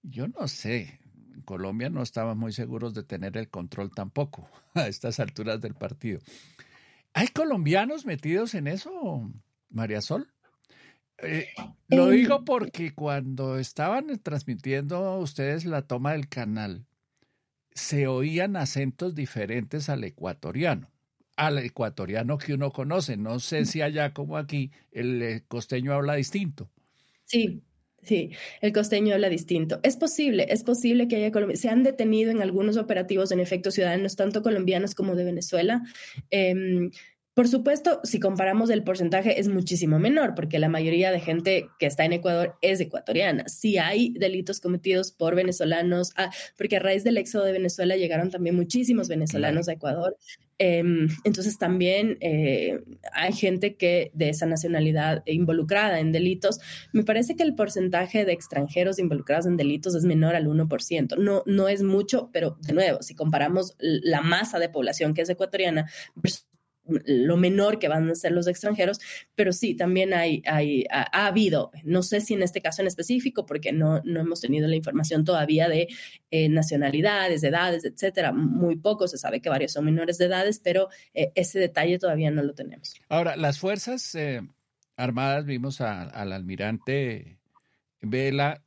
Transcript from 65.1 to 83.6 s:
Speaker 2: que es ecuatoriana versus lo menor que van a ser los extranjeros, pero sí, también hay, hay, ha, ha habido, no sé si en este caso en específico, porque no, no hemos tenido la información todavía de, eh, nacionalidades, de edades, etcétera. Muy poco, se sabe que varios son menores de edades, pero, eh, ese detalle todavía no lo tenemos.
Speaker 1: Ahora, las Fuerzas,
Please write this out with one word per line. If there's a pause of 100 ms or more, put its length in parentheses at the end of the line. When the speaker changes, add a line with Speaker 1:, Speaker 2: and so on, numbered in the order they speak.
Speaker 2:
que
es
ecuatoriana (300)
versus (580)
lo
menor
que
van
a
ser
los
extranjeros, (340)
pero
sí,
también
hay,
hay,
ha, (100)
ha
habido, (100)
no
sé
si
en
este
caso
en
específico,
porque
no,
no
hemos
tenido
la
información
todavía
de, (420)
eh,
nacionalidades,
de
edades,
etcétera.
Muy
poco,
se
sabe
que
varios
son
menores
de
edades,
pero, (240)
eh,
ese
detalle
todavía
no
lo
tenemos. (140)
Speaker 1:
Ahora,
las
Fuerzas,